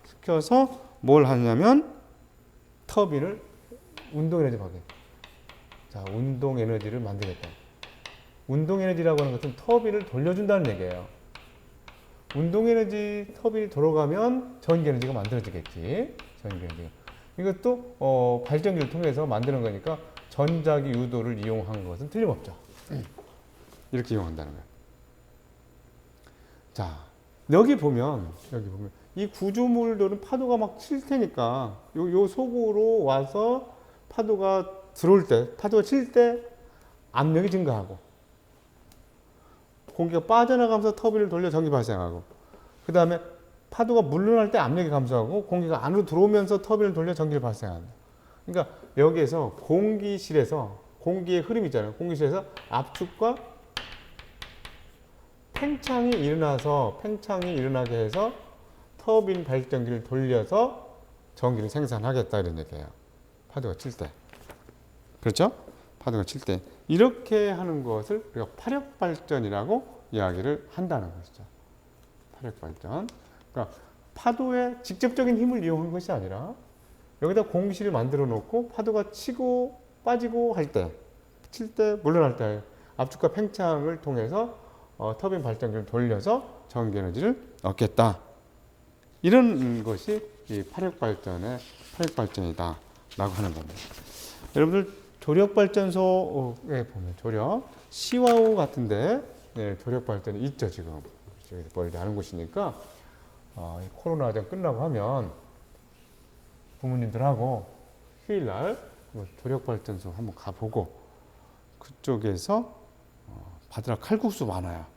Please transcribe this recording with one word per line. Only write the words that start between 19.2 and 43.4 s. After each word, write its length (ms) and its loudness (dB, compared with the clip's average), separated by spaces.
만드는 360 0
거니까 360 -4
전자기 600 2
유도를 540 -2
이용한 420 -4
것은 220 -10
틀림없죠. 480 -2
이렇게 220 -4
이용한다는 380 -6
거예요. 160 -16
자, 240 -8
여기 260 8
보면, 560 0
여기 160 -6
보면 220 -12
이 120 -4
구조물들은 960 2
파도가 380 0
막 200 -4
칠 260 -6
테니까 720 0
요, 160 0
요 160 6
속으로 720 2
와서 720 0
파도가 840 0
들어올 320 6
때, 300 4
파도가 260 4
칠 300 2
때 280 6
압력이 400 2
증가하고 480 -2
공기가 260 0
빠져나가면서 720 4
터빈을 340 2
돌려 220 0
전기 200 2
발생하고, 520 0
그 60 -4
다음에 260 6